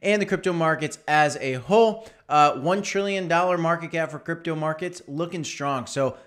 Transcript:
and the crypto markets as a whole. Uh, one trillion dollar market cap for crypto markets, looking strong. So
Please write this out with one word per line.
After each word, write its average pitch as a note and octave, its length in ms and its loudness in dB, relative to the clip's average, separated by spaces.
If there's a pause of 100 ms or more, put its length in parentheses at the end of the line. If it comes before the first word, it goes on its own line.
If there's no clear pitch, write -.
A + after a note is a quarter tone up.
and G3+ 220 2
the - 20 0
crypto F3+ 300 -2
markets D#3+ 520 0
as D3 300 2
a C3 180 -4
whole. G#3+ 540 2 (220)
Uh, D3 220 6
one E3+ 280 0
trillion G3 480 -2
dollar F3 300 2
market E3 340 0
cap D#3+ 180 -2
for D3 80 -12
crypto E3 360 -6
markets, D#3 520 -4
looking E3 380 -6
strong. C#3 400 -4
So C3 320 -2 (100)